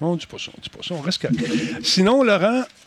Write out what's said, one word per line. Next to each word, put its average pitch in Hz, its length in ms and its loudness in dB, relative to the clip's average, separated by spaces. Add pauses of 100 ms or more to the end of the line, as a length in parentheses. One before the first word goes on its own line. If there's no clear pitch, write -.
On 165 160 0
dit - 100 -10
pas - 120 -16
ça, - 180 -12
on - 40 -20
dit - 100 -14
pas - 120 -20
ça. 180 120 -8
On 156 80 -8
reste 180 200 -4
correct. 80 160 -2 (440)
Sinon, 214 420 4
Laurent, 214 380 2 (240)